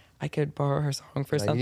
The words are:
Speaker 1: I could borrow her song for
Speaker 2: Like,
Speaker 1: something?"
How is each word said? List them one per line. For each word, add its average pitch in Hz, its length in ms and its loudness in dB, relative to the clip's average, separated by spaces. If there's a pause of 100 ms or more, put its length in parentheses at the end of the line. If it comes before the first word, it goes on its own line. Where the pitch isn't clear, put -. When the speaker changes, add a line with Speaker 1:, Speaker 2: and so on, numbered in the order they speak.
(220)
Speaker 1:
I 147 80 -4
could 151 260 -2
borrow 143 240 2
her 147 140 0
song - 320 -6
for 151 120 0
Speaker 2:
Like, 104 100 0
Speaker 1:
something?" 113 140 2